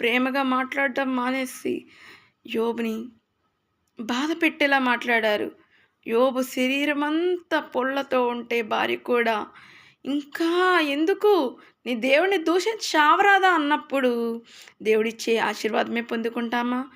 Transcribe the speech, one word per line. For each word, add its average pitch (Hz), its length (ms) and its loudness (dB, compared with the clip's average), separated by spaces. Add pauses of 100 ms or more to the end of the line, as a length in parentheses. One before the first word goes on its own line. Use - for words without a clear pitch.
ప్రేమగా 254 420 0
మాట్లాడటం 262 720 -2
మానేసి 254 720 -4 (680)
యోబుని 226 500 -4 (960)
బాధ 269 420 -4
పెట్టేలా 285 360 2
మాట్లాడారు. 233 720 0 (540)
యోబు 247 360 2
శరీరమంతా 294 1160 -2
పొల్లతో 262 680 -2
ఉంటే 240 340 -4
భార్య 226 340 -2
కూడా, 226 500 0 (580)
"ఇంకా 339 760 0
ఎందుకు 320 760 2 (300)
నీ 240 80 -4
దేవుణ్ణి 294 440 2
దూషించి 359 400 0
చావరాదా?" 370 720 4
అన్నప్పుడు 269 920 0 (400)
దేవుడిచ్చే 220 560 0
ఆశీర్వాదమే 220 600 -2
పొందుకుంటామా, 240 960 -4